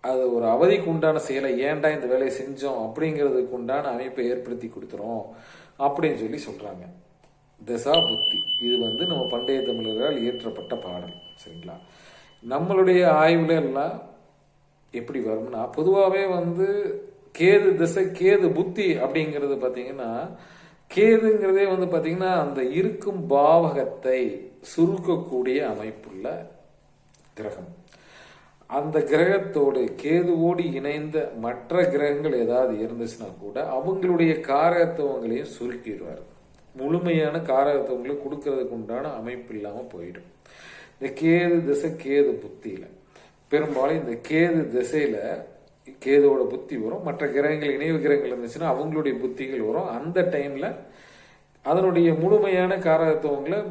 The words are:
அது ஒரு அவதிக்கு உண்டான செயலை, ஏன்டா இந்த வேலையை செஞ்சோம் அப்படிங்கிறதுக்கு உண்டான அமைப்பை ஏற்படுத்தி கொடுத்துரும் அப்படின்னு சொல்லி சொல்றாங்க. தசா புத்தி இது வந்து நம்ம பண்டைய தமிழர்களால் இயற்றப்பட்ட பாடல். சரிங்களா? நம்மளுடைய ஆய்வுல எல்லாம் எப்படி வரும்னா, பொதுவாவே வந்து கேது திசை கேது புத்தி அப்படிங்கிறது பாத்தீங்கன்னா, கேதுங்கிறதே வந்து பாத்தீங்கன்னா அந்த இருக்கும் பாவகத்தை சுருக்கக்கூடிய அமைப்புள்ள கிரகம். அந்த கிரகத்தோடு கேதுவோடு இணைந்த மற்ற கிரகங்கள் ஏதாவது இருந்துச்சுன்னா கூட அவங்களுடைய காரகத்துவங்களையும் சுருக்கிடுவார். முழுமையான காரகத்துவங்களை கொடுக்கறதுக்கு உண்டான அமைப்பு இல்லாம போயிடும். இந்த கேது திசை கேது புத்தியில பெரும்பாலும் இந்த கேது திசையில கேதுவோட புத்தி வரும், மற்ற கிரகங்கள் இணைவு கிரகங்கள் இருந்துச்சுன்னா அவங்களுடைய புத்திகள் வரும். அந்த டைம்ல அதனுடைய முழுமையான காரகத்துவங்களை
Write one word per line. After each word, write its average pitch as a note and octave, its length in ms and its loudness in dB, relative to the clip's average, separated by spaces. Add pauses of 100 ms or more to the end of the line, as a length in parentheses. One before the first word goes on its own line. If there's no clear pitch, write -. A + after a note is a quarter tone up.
(100)
அது C3 120 2 (140)
ஒரு A#2 160 0
அவதிக்கு E3 400 4
உண்டான D#3+ 340 2
செயலை, C3+ 240 -2 (160)
ஏன்டா D3+ 300 0
இந்த C3 160 -6
வேலையை C3 260 2
செஞ்சோம் C3+ 460 -6
அப்படிங்கிறதுக்கு C3+ 720 -2
உண்டான C3 360 -4
அமைப்பை C3 380 -6
ஏற்படுத்தி A#2+ 380 -6
கொடுத்துரும் G#2+ 580 -10 (580)
அப்படின்னு C#3+ 380 0
சொல்லி A2 240 -6
சொல்றாங்க. G2 380 -14 (760)
தசா A#2+ 320 -2 (140)
புத்தி - 320 -2 (280)
இது C6+ 180 2
வந்து C6+ 260 -4
நம்ம C6+ 220 -2
பண்டைய C3 340 -2
தமிழர்களால் A#2 560 -2
இயற்றப்பட்ட A#2 600 -6
பாடல். F2+ 280 -10 (300)
சரிங்களா? E2+ 340 -16 (760)
நம்மளுடைய F#3 500 4 (180)
ஆய்வுல E3 440 6
எல்லாம் C#3 300 -2 (1040)
எப்படி B2+ 260 -6
வரும்னா, A2+ 340 -6 (160)
பொதுவாவே F#3+ 460 4 (140)
வந்து E3+ 300 0 (720)
கேது F#3+ 320 8 (120)
திசை F#3 220 2 (160)
கேது F#3 360 6
புத்தி F#3 320 0 (160)
அப்படிங்கிறது C#3+ 640 -2
பாத்தீங்கன்னா, B2+ 440 -6 (840)
கேதுங்கிறதே G#3 800 6
வந்து F3+ 180 0
பாத்தீங்கன்னா E3+ 400 0 (140)
அந்த C3+ 180 -4 (160)
இருக்கும் F#3+ 420 -2 (120)
பாவகத்தை C#3 840 4 (520)
சுருக்கக்கூடிய C3+ 880 0 (140)
அமைப்புள்ள G#2 600 -10 (1040)
கிரகம். F#2+ 320 -10 (1080)
அந்த D#3 200 -2 (100)
கிரகத்தோடு D3+ 720 2 (220)
கேதுவோடு E3+ 600 2 (160)
இணைந்த D3+ 380 -4 (280)
மற்ற E3 380 -2 (100)
கிரகங்கள் D3 500 0
ஏதாவது A#2+ 320 2 (100)
இருந்துச்சுன்னா A2+ 420 -8 (140)
கூட G#2 160 -12 (200)
அவங்களுடைய E3+ 560 2 (180)
காரகத்துவங்களையும் C#3+ 1080 0
சுருக்கிடுவார். A2+ 640 -10 (580)
முழுமையான D#3+ 540 0 (160)
காரகத்துவங்களை C#3 720 0
கொடுக்கறதுக்கு C3+ 560 -4
உண்டான A#2+ 400 -8
அமைப்பு A#2+ 380 -12
இல்லாம G#2 260 -10 (120)
போயிடும். - 360 -14 (640)
இந்த C3+ 240 -6
கேது E3+ 480 4
திசை C#3+ 240 0 (140)
கேது C#3 280 4 (120)
புத்தியில G2+ 420 -14 (680)
பெரும்பாலும் D3 500 2
இந்த A#2+ 120 -6 (160)
கேது E3 320 4 (140)
திசையில B2 420 0 (880)
கேதுவோட C3+ 480 6
புத்தி C3 300 -8
வரும், B2 260 -6
மற்ற C#3+ 260 -4
கிரகங்கள் D3 400 0
இணைவு D#3 300 -2
கிரகங்கள் C#3+ 280 2
இருந்துச்சுன்னா B2 400 -4
அவங்களுடைய D3+ 420 -2 (100)
புத்திகள் B2+ 420 -4
வரும். D3+ 300 -2
அந்த F3 260 0 (120)
டைம்ல C#3+ 360 -6 (920)
அதனுடைய E3+ 440 4 (160)
முழுமையான F#3+ 480 4 (160)
காரகத்துவங்களை D#3 720 2 (100)